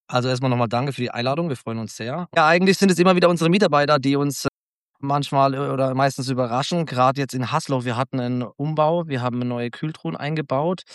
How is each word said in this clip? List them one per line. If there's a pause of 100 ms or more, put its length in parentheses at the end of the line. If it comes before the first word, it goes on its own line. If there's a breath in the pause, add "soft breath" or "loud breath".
Also
erstmal
nochmal
danke
für
die
Einladung,
wir
freuen
uns
sehr.
Ja,
eigentlich
sind
es
immer
wieder
unsere
Mitarbeiter,
die
uns,
äh, (520)
manchmal,
äh,
oder
meistens
überraschen.
Gerade
jetzt
in
Hasloch,
wir
hatten
einen
Umbau,
wir
haben
neue
Kühltruhen
eingebaut (100)